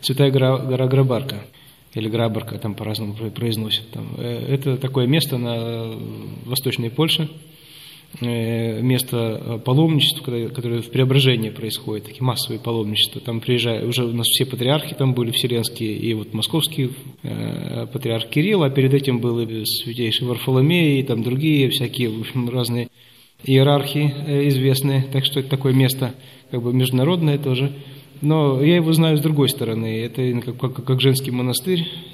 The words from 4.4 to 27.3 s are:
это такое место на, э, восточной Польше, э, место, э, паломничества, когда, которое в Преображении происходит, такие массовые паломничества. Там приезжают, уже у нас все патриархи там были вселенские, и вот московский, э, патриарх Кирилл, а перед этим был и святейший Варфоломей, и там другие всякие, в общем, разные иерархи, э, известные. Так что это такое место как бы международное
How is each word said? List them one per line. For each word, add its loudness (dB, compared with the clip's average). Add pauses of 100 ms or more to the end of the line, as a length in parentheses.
это 0
такое 0
место 2
на, -4
э, -6 (480)
восточной -2
Польше, 0 (920)
э, -2
место, 0
э, -6
паломничества, 2
когда, -4
которое -4
в -10
Преображении 4
происходит, -8
такие -10
массовые -2
паломничества. -2
Там -4
приезжают, 0
уже 0
у -2
нас 0
все 2
патриархи 0
там 2
были 0
вселенские, -2
и -2
вот -6
московский, -2 (320)
э, -6
патриарх -4
Кирилл, 2
а 4
перед 4
этим 2
был 0
и -4
святейший -2
Варфоломей, 4
и 0
там 0
другие 2
всякие, -2
в -6
общем, -4
разные -2 (540)
иерархи, 4 (120)
э, 2
известные. 2
Так 0
что 0
это -4
такое 0
место 2 (380)
как -4
бы -2
международное 2